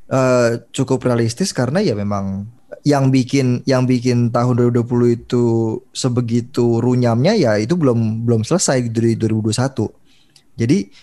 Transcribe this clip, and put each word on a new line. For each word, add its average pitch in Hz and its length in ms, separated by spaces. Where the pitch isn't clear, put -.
eh, 123 640
cukup 131 320
realistis 120 480
karena 131 320
ya 113 160
memang 101 480
yang 139 240
bikin, 127 560
yang 127 240
bikin 120 400
tahun 120 240
dua 120 160
ribu 120 80
dua 117 80
puluh 120 240
itu 120 340
sebegitu 120 880
runyamnya 123 560
ya 117 240
itu 123 160
belum, 113 480
belum 117 240
selesai 131 400
dari 117 320
dua 110 160
ribu 110 80
dua 110 80
puluh - 80
satu. 123 280
Jadi 156 320